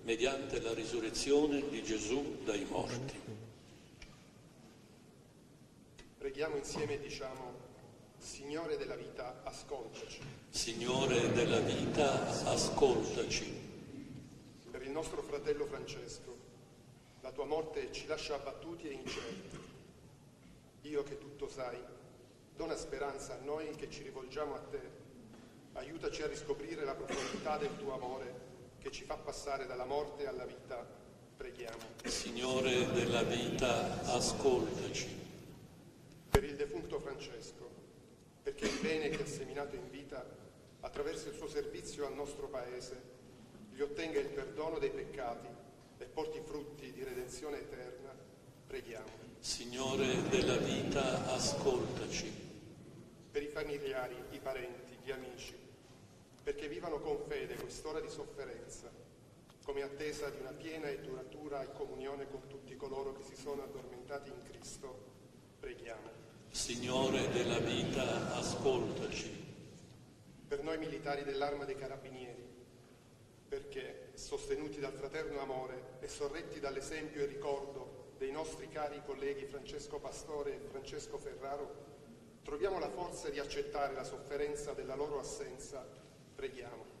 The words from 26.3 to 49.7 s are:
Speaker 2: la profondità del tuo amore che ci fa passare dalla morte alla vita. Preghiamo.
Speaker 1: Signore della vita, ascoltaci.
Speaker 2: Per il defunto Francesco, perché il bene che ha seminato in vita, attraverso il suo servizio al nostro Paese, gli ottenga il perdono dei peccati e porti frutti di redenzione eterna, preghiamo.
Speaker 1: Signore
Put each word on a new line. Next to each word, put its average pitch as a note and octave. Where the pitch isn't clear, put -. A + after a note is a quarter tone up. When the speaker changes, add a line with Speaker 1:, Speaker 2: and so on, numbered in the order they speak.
Speaker 2:
la C#3
profondità -
del D3
tuo C3+
amore B2
che -
ci -
fa D#3
passare C#3
dalla B2
morte C#3+
alla B2+
vita. A#2+
Preghiamo. A#2+
Speaker 1:
Signore B2+
della A#2
vita, A#2
ascoltaci. -
Speaker 2:
Per -
il C#3+
defunto D3
Francesco, -
perché -
il -
bene -
che -
ha -
seminato C#3+
in -
vita, C#3
attraverso D3
il C#3
suo D#3
servizio C#3+
al C3
nostro C#3+
Paese, B2
gli C3
ottenga D3
il C3+
perdono D3+
dei C#3
peccati B2+
e -
porti -
frutti C#3+
di B2+
redenzione C3+
eterna, B2+
preghiamo. A2+
Speaker 1:
Signore B2+